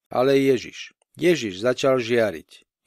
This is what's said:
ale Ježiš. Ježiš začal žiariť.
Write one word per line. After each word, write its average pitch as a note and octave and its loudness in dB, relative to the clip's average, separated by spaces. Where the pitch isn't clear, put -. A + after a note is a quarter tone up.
ale C3+ 2
Ježiš. C3 -2
Ježiš A#2+ -2
začal B2+ 0
žiariť. A2 -2